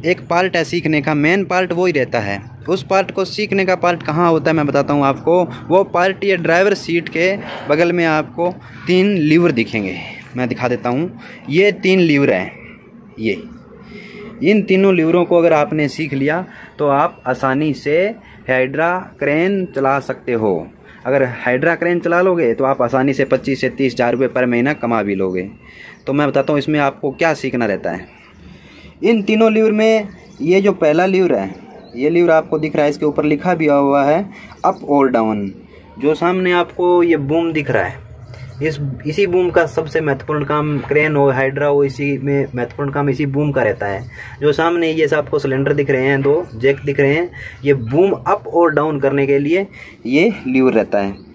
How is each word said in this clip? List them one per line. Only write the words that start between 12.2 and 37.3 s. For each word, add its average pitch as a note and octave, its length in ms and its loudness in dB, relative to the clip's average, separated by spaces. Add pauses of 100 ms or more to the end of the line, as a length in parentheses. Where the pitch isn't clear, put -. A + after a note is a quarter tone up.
हैं, F#2 200 -2 (680)
ये, G2+ 240 -4 (1000)
इन G3 200 4
तीनों F#3+ 320 4
लीवरों E3 300 2
को F3 140 2
अगर E3 140 4
आपने D3+ 360 2
सीख C#3+ 260 -6
लिया D3 300 -2 (340)
तो D3 100 0
आप C#3+ 380 0
आसानी C3+ 480 0
से D3 240 0 (500)
हाइड्रा C#3 480 0 (220)
क्रेन F3 480 0
चला C3+ 340 0
सकते B2+ 340 -6
हो। A2 180 0 (540)
अगर C3+ 180 2 (120)
हाइड्रा C3 380 0
क्रेन E3+ 260 -2
चला E3+ 200 0
लोगे E3+ 340 2
तो C3+ 100 -2
आप C3 180 0
आसानी C3 320 0
से C#3 120 0
पच्चीस C3 340 -2
से C3 100 0
तीस B2 220 -2
हज़ार A#2+ 200 0
रुपये B2 160 0
पर B2+ 180 -2
महीना B2 280 0
कमा A#2 280 -2
भी G2+ 120 -2
लोगे। F#2+ 340 -2 (580)
तो C3+ 60 -4
मैं C#3+ 160 0
बताता C#3 240 0
हूँ D3 60 2
इसमें D3+ 220 0
आपको C#3 320 -2
क्या E3 220 0
सीखना B2 320 -4
रहता F#2 260 -4
है। - 140 -10 (960)
इन G#3+ 200 2
तीनों G#3+ 300 2
लीवर A3 200 2
में G#3+ 360 2 (340)
ये F3+ 180 4
जो G3 140 4
पहला E3 320 2
लीवर F#3 280 2
है, F#2+ 200 -4 (420)
ये C3+ 140 0
लीवर E3+ 200 4
आपको D#3+ 280 2
दिख D3+ 180 -4
रहा D3+ 80 2
है, D3 60 2
इसके D3 160 -4
ऊपर D3 180 0
लिखा D3+ 300 0
भी D#3+ 120 0
हुआ C#3 380 2
है D#3 200 2 (400)
अप F#3+ 200 0
और C#3+ 260 2
डाउन। A2 400 0 (480)
जो C#3+ 180 0
सामने F3+ 380 0
आपको F3 480 2
ये E3+ 160 2
बूम D#3+ 340 -2